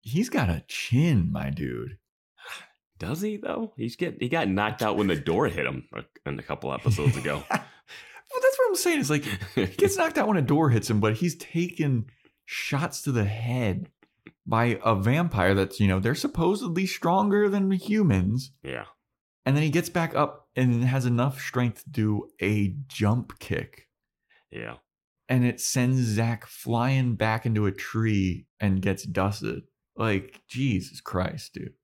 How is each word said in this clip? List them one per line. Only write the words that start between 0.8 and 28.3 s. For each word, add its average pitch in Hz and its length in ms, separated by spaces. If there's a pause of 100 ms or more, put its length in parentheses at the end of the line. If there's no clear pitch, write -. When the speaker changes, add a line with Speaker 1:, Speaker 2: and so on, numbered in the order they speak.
Speaker 1:
my 76 180
dude. 62 480 (500)
Speaker 2:
<sighs> - 500
Does 147 240
he, 214 160
though? 214 400
He's 117 180
get, - 260
he 123 80
got 156 180
knocked 104 340
out 107 160
when 101 100
the 87 80
door 85 320
hit 73 180
him 65 280
a, - 380
a - 100
couple 67 320
episodes 73 440
ago. 71 320
Speaker 1:
<laughs> - 40 (760)
Well, 508 100
that's 539 160
what 508 120
I'm 381 60
saying. 330 260
It's 139 80
like, 147 140 (300)
he 98 140 (100)
gets 392 200
Speaker 2:
<laughs> - 0
Speaker 1:
knocked 320 200
out 214 100
when 214 80
a 165 60
door 143 300
hits 110 180
him, 107 100
but 107 180
he's 175 180
taken 151 720 (360)
shots - 600
to 147 80
the 117 120
head 110 680 (580)
by 113 360
a 113 120
vampire 104 580
that's, 98 260
you 104 80
know, 95 120
they're 110 160
supposedly 190 720
stronger 196 600
than 196 240
humans. 131 800 (120)
Speaker 2:
Yeah. 60 220 (600)
Speaker 1:
And 135 100
then 151 80
he 156 60
gets 170 200
back 165 260
up - 400
and 123 280
has 127 220
enough 123 340
strength 123 440
to - 80
do 107 360 (140)
a 101 340 (120)
jump 107 520
kick. - 480 (640)
Speaker 2:
Yeah. 57 260 (520)
Speaker 1:
And 127 160
it 123 160
sends 127 400
Zach 113 460
flying 123 680
back 110 300
into 107 220
a 95 40
tree 101 760 (120)